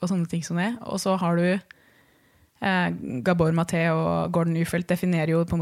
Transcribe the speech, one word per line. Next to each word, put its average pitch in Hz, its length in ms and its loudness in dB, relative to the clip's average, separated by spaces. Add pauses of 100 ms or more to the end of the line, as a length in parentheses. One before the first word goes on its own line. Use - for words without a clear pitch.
og 180 80 -2
sånne 175 200 0
ting 170 120 -4
som 170 140 -6
det. 208 280 -2
Og - 140 -6
så 190 220 0
har 170 160 2
du, 180 240 2 (1000)
eh, 180 300 2 (320)
Gabor 170 280 4
Maté 165 380 0
og 165 420 0
Gordon 170 220 0
Neufeld 170 340 -2
definerer 175 420 0
jo 165 140 2
på 170 100 -4
en 170 80 0